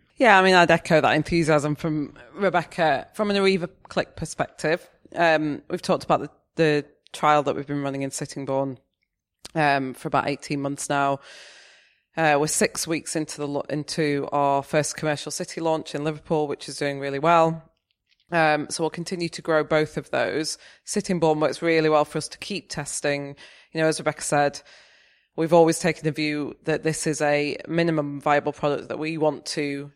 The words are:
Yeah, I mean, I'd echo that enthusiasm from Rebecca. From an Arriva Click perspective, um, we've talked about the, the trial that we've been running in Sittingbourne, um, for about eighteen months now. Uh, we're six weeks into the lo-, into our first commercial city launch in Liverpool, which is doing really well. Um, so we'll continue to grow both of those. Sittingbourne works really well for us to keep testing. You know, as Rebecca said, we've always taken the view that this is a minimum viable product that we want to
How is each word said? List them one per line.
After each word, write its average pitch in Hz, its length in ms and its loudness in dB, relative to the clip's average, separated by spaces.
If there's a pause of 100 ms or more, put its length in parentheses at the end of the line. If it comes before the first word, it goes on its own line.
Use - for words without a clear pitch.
(160)
Yeah, 214 240 8
I - 20 8
mean, 185 140 6
I'd 175 160 8
echo 165 300 4
that 123 140 4
enthusiasm 151 600 0
from 151 400 -6 (180)
Rebecca. 165 800 0
From 208 160 -2
an 202 60 0
Arriva 190 340 2 (140)
Click - 320 -6
perspective, - 720 -4 (260)
um, 156 540 2
we've - 120 -6
talked 160 240 0
about 135 160 2
the, 147 80 -8 (260)
the 151 300 2 (260)
trial 151 320 4
that 135 140 -2
we've 139 100 -8
been 143 160 -6
running 139 200 -6
in 135 80 -6
Sittingbourne, 139 680 -6 (760)
um, 139 400 0
for - 140 -12
about 139 220 0
eighteen 143 320 -6
months 139 280 -6
now. 139 300 0 (960)
Uh, 156 220 4
we're 151 80 0
six - 400 -2
weeks - 280 -6
into 156 220 -6
the 147 100 -6
lo-, 143 220 -6
into 147 640 -2
our 139 320 2
first 151 320 -2
commercial 151 360 -6
city - 280 -8
launch 160 340 -2
in 147 100 -6
Liverpool, 151 440 -2
which - 220 -10
is 139 80 -12
doing 143 220 -4
really 139 200 -6
well. 165 420 4 (720)
Um, 156 380 2
so - 120 -6
we'll 156 80 0
continue 170 400 -6
to - 120 -12
grow 156 220 2
both 151 340 0
of 147 120 -8
those. 127 480 -2 (280)
Sittingbourne 160 560 0
works 135 200 0
really 160 280 4
well 151 160 4
for - 120 -8
us 151 120 -6
to - 100 -16
keep - 300 -10
testing. 143 640 -6 (360)
You 160 100 -2
know, 160 60 4
as 156 120 0
Rebecca - 240 -4
said, 143 380 0 (760)
we've 165 180 2
always 165 240 6
taken - 280 -2
the 156 60 2
view 147 520 -4
that 156 180 -2
this 156 240 -2
is 156 160 -2
a 147 360 0 (100)
minimum 156 520 0
viable 147 320 2
product - 360 -2
that - 100 -6
we 160 200 -6
want 147 300 0
to 143 480 -6